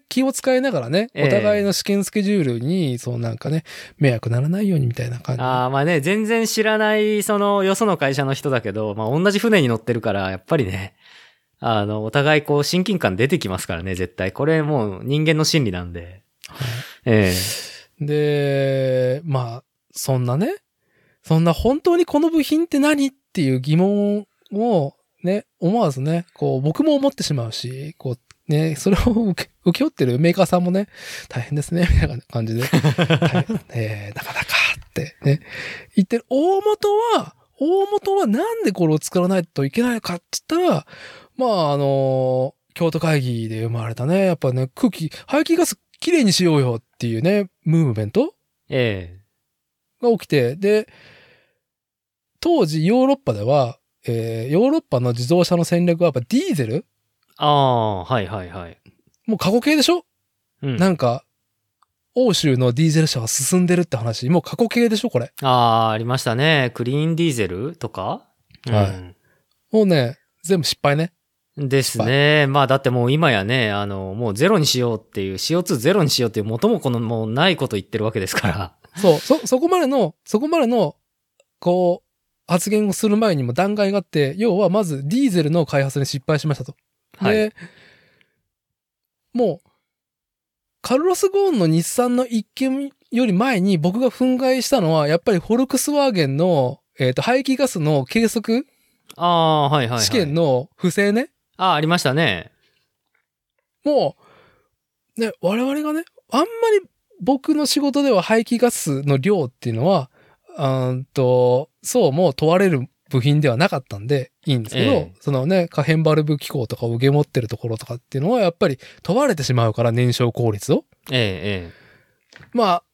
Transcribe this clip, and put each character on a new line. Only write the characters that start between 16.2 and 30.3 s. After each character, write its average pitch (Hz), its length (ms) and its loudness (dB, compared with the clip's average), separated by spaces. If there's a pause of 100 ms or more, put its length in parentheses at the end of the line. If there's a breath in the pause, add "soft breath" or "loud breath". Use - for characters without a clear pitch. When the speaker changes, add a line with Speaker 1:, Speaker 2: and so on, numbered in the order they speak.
Speaker 1:
は - 180 -12
い。 120 40 -8 (380 loud breath)
Speaker 2:
え 104 260 4 (680 loud breath)
え。 151 40 -6
Speaker 1:
で、 139 1200 0
ま 127 320 -4
あ、 127 80 -20 (280)
そ 131 260 -2
ん 123 60 -2
な 123 120 0
ね、 262 180 -2 (720)
そ 160 140 2
ん 170 60 2
な 170 80 4
本 262 280 0
当 349 160 2
に 349 80 4
こ 294 160 0
の 320 100 2
部 320 120 2
品 320 240 0
っ - 20 -6
て 294 100 -2
何 285 300 2
っ - 20 -16
て - 320 -6
い 135 140 2
う 127 40 -2
疑 151 160 0
問 202 500 0 (260)
を 202 420 0 (300)
ね、 196 220 -2 (120)
思 196 220 0
わ 175 100 2
ず 127 100 -6
ね、 165 340 -2
こ 139 240 -2
う、 - 20 -6
僕 156 240 0
も 311 100 4
思 277 140 2
っ 269 40 -4
て - 120 -8
し 151 100 -2
ま 120 120 -4
う 117 60 -10
し、 135 460 -10
こ 127 140 -6
う、 120 60 -10 (300)
ね、 156 260 0
そ 190 160 -2
れ 202 60 4 (100)
を 247 40 2
受 208 340 -2
け-、 - 60 -20 (140)
請 175 140 0
け 277 60 0
負 311 40 2
っ - 40 -16
て 151 120 -2
る 123 140 0
メ 170 120 4